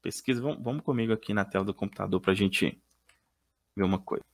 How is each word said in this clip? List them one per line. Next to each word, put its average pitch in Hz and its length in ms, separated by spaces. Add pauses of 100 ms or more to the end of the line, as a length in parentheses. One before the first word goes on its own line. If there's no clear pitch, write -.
pesquisa, 120 380
vamos, 143 220
vamos 123 200
comigo 117 300
aqui 110 200
na 104 120
tela 98 200
do 101 100
computador 98 460
pra 95 140
gente 95 460 (920)
ver 101 80
uma 95 160
coisa. - 360